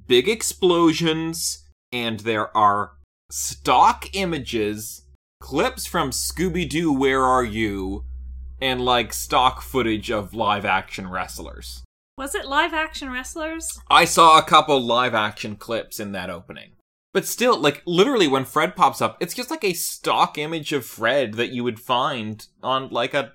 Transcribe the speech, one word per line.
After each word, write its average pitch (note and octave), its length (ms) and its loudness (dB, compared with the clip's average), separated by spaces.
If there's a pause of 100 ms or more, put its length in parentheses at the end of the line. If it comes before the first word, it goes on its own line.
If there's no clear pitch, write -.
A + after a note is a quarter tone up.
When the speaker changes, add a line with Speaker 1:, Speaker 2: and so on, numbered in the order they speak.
Speaker 1:
big B2 220 4
explosions, E3 1400 0 (280)
and A#2 280 -4
there G#2+ 360 -2
are G#2 360 4 (400)
stock - 800 2
images, A#2+ 880 -4 (380)
clips G#3 460 -2
from D#3 240 -2
Scooby-Doo, D#3+ 840 -2
Where C3+ 300 2
Are B2+ 220 4
You?, G2+ 600 -4 (560)
and, B2+ 240 -2
like, B2 280 2
stock B2+ 500 0
footage A2+ 480 -2
of G2+ 240 -4
live-action G2+ 720 -2
wrestlers. - 760 -12 (340)
Speaker 2:
Was C4+ 160 -8
it F#4+ 100 -4
live-action D#4 640 -2
wrestlers? D#4 800 -10
Speaker 1:
I D3+ 160 8
saw E3 320 8
a D3+ 60 8
couple D3+ 380 4
live-action A#2 760 0
clips - 440 -8
in G#2 100 -8
that F#2 180 -8
opening. D#2+ 440 -14 (420)
But F#3+ 100 0
still, A#3 320 2
like, D3 300 0
literally G3 400 4
when C3 180 2
Fred E3 320 -2
pops C#3+ 240 2
up, A2+ 200 -2
it's F3 120 -6
just, B3 180 -8
like, D#4+ 140 -6
a F#3+ 100 0
stock - 640 -2
image D#3 360 -6
of C3+ 120 -4
Fred A#2 500 -2
that A#2 160 -2
you B2 140 -6
would A#2 160 -4
find A#2+ 640 -4 (200)
on, C3 260 -2
like, C#3+ 240 -4
a C3+ 200 -4